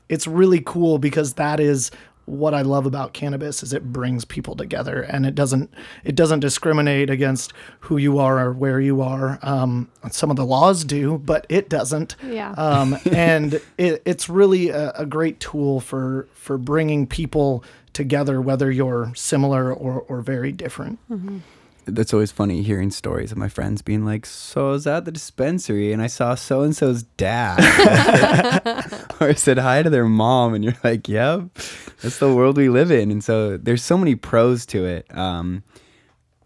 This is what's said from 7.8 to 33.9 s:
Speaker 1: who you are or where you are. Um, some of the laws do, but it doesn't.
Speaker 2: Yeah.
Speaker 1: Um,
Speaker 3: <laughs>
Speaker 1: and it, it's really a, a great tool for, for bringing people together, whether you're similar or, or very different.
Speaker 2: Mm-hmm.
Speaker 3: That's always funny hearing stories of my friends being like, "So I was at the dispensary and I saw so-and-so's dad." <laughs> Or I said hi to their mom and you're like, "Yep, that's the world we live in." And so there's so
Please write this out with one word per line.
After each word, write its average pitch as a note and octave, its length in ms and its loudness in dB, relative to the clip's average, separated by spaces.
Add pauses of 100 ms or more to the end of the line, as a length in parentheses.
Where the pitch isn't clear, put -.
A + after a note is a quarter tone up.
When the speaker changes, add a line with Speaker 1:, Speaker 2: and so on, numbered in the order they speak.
Speaker 1:
who - 160 -2
you C#3+ 200 2
are C3 300 4
or B2 40 -2
where C3 300 0
you C3+ 200 2
are. C3+ 420 -2
Um, B2+ 460 -2 (220)
some D3 200 0
of C3+ 40 0
the C3 100 0
laws D#3+ 380 4
do, C#3+ 360 -2
but D3+ 300 -2
it E3+ 200 0
doesn't. D3+ 460 -4 (120)
Speaker 2:
Yeah. G#3+ 260 -8
Speaker 1:
Um, C#3+ 480 0
Speaker 3:
<laughs> F3+ 100 -2
Speaker 1:
and D#3+ 500 2 (160)
it, F3 280 0
it's F3 220 -2
really F#3 420 4
a, D3 260 -2
a D3+ 100 -6
great D#3 340 -2
tool C#3 400 -2
for, C3 540 -6
for - 240 -6
bringing D3 480 0
people C#3 580 -2 (300)
together, C#3 480 -2
whether C3+ 300 0
you're B2 440 -2
similar C3+ 580 0
or, C3 340 -6
or B2 140 -6
very C3 300 -4
different. - 460 -10 (140)
Speaker 2:
Mm-hmm. G3 260 -8 (500)
Speaker 3:
That's A2 280 -2
always G#2+ 160 2
funny G2 320 -2
hearing G2+ 260 -2
stories G2+ 420 -6
of A2 60 -12
my G#2 100 -4
friends G#2+ 360 -6
being G#2+ 220 -2
like, G#2+ 200 -4
"So - 440 -4
I - 20 0
was D3 160 -4
at E3 180 -2
the E3 60 -10
dispensary B2+ 840 -2
and A2 80 -2
I A#2 60 0
saw A#2+ 260 -2
so-and-so's C3+ 680 0
dad." G2+ 560 0 (1080)
<laughs> A#3 360 -6 (200)
Or D3 80 4
I D3+ 40 6
said C3+ 240 4
hi C3 240 2
to E3 80 2
their B2+ 160 4
mom A2+ 500 4
and G#2 80 -2
you're A#2 200 0
like, A2+ 240 0
"Yep, C3 340 0 (600)
that's B2 160 -6
the C#3 160 4
world C3 240 4
we C#3 120 6
live D3 220 4
in." G#2+ 200 4
And G#2 120 -2
so G#2+ 320 0
there's A#2 280 0
so F3 140 2